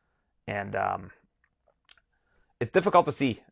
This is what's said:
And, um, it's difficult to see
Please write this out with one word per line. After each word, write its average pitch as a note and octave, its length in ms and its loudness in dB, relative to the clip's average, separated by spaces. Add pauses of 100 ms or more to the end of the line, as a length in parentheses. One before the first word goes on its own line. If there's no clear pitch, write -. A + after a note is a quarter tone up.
(480)
And, G2+ 280 -8
um, G2 360 -4 (1500)
it's A#2 120 -4
difficult F3+ 340 4
to D3 60 -2
see C3 300 -2 (100)